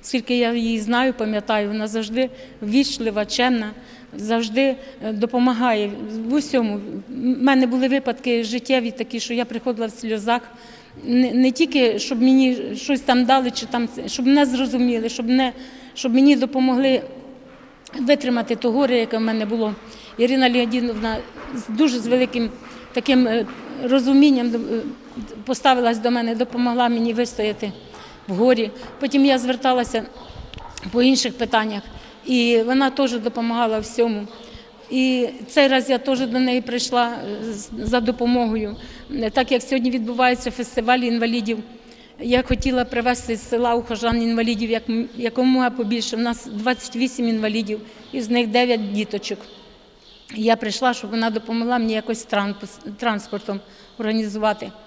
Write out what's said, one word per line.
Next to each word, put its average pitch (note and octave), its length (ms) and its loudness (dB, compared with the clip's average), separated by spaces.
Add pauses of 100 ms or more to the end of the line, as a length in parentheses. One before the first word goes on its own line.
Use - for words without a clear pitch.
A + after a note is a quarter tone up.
Скільки B3 360 -2
я A#3 160 2
її A3+ 260 0
знаю, A#3+ 340 0
пам'ятаю, G#3+ 540 -2
вона G#3+ 200 -4
завжди A3 420 -2 (320)
ввічлива, A3 640 0
чемна, A#3 460 0 (440)
завжди, A#3 600 0 (300)
е, A3 80 -6
допомагає A#3 800 0 (360)
в B3 60 -2
усьому. A#3+ 460 0 (300)
У B3+ 340 -2
мене C4 240 4
були B3+ 200 0
випадки B3 560 0
життєві A#3 480 -2
такі, A3+ 280 -6
що A#3 140 -6
я A#3 120 -2
приходила A3+ 420 -4
в G#3 40 -8
сльозах. A3+ 500 -2 (640)
Не, B3 300 2
не B3+ 180 6
тільки, B3+ 480 2
щоб A#3 220 -2
мені C4 360 6 (180)
щось C4+ 260 -2
там B3 240 4
дали, B3+ 260 4
чи A#3 140 -8
там, A#3 240 -2 (180)
щоб B3+ 200 -2
мене C#4+ 180 6
зрозуміли, B3 640 0
щоб A#3 200 -6
не, B3+ 240 2 (400)
щоб B3 200 -2
мені C#4 220 8
допомогли C4 680 2 (1000)
витримати B3 560 2
то A#3 160 0
горе, B3+ 260 2
яке A3+ 200 0
в A3 40 0
мене A3 240 0
було. G#3+ 300 -2 (420)
Ірина B3+ 320 4
Леонідівна A#3 680 0 (380)
з, G#3+ 220 -6
дуже B3+ 220 4
з A3 80 -6
великим B3 420 0 (440)
таким, B3+ 340 4
е, A3 180 0 (380)
розумінням, C4 720 4
е, A#3 40 0 (840)
поставилась B3 520 2
до A#3 140 0
мене, A#3 240 0
допомогла A#3+ 540 0
мені A#3 240 0
вистояти G#3+ 580 -2 (560)
в F#3+ 80 -4
горі. A3 360 4 (280)
Потім C#4 260 4
я C4+ 120 6
зверталася B3 680 0 (880)
по A#3+ 100 2
інших B3+ 360 4
питаннях, A3 460 0 (420)
і A#3+ 400 4
вона C4+ 240 4
теж C4+ 300 0
допомагала A#3 600 0
всьому. G#3+ 480 -2 (640)
І B3+ 380 2 (200)
цей C#4 200 4
раз C4 220 2
я B3+ 80 2
теж C4 220 0
до B3+ 200 0
неї B3+ 220 2
прийшла, A#3+ 500 0 (380)
е, A3 40 -6
з, G#3 160 -12 (140)
за A#3 160 2
допомогою. A#3 760 0 (360)
Е, A3+ 180 -2
так C4 220 0
як A#3+ 100 2
сьогодні B3+ 300 0
відбувається B3 600 0
фестиваль B3 480 0
інвалідів, A#3 580 0 (600)
я B3 240 2
хотіла B3+ 420 0
привезти A#3+ 500 -2
з - 140 -10
села A#3 260 2
Ухожан A#3 460 -2
інвалідів A3+ 480 0
як A3 200 -2
м-, A#3 160 0 (120)
якомога B3 520 2
побільше. A#3 460 -2
У A3 40 -2
нас A#3 260 -2
двадцять A#3 500 -4
вісім B3 320 -2
інвалідів, G#3+ 520 -2 (320)
із A#3 180 -6
них A#3+ 180 2
дев'ять A3+ 460 2
діточок. G#3 460 -4 (960)
Я A3 200 2
прийшла, A3+ 380 -2
щоб A3 180 -8
вона A3+ 180 0
допомогла A#3 480 -2
мені A3+ 160 0
якось A3 340 -4
транс-, G3+ 520 -4 (180)
транспортом G#3 600 -4 (380)
організувати. G#3+ 760 -2 (160)